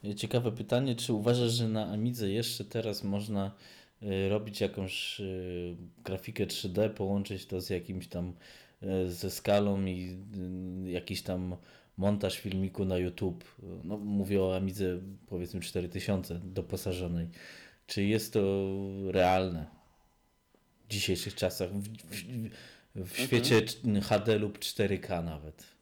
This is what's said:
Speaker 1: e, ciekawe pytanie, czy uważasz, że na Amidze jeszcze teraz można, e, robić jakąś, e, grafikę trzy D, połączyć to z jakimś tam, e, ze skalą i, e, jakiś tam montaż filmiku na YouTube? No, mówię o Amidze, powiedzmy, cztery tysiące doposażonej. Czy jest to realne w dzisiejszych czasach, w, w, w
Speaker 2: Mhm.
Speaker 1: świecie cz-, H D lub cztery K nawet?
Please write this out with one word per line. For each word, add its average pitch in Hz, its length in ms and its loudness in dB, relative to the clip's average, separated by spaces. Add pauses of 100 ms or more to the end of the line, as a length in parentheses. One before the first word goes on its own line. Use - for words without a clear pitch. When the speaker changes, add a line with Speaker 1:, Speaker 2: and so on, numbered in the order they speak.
Speaker 1:
e, 104 100 -4
ciekawe 117 380 2
pytanie, 123 440 2
czy - 160 0
uważasz, 117 400 4
że 117 160 2
na 110 240 2
Amidze 113 380 0
jeszcze 113 340 0
teraz 110 400 -2
można, 101 460 0 (520)
e, 95 260 2
robić 104 320 0
jakąś, 95 600 -2
e, 104 40 -4 (800)
grafikę 95 420 -2
trzy - 220 -4
D, 104 220 2
połączyć 98 560 -2
to 92 140 -2
z 90 100 -6
jakimś 92 380 -4
tam, 87 240 -4 (500)
e, 95 240 0
ze 90 240 -4
skalą 101 560 2
i, 90 320 -4 (680)
e, 92 40 -4
jakiś 87 320 -4
tam 92 340 -2 (400)
montaż 101 420 2
filmiku 95 460 -2
na 92 140 2
YouTube? 90 460 -2 (400)
No, 98 120 -4
mówię 101 460 2
o 92 140 4
Amidze, 95 420 0 (280)
powiedzmy, 90 340 -4
cztery 87 280 -4
tysiące 92 560 -2
doposażonej. 90 840 -2 (580)
Czy - 180 0
jest 107 280 2
to 98 340 4 (440)
realne 92 560 4 (1160)
w - 80 -20
dzisiejszych 98 420 0
czasach, 92 380 0
w, 101 160 -4
w, 110 600 -8 (440)
w 101 60 -6
Speaker 2:
Mhm. 95 260 -4
Speaker 1:
świecie 120 360 6
cz-, 104 400 2
H 107 160 6
D 107 200 4
lub 104 200 0
cztery 98 400 2
K 87 240 -2
nawet? 78 600 -8